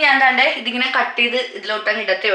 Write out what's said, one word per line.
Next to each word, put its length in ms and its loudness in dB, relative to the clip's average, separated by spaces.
ഞാൻ 160 4
ദാണ്ടെ 240 4
ഇതിങ്ങനെ 280 -2
കട്ട് 220 -2
ചെയ്ത് 180 0
ഇതിലോട്ടങ്ങ് 480 -2
ഇടത്തേ 300 0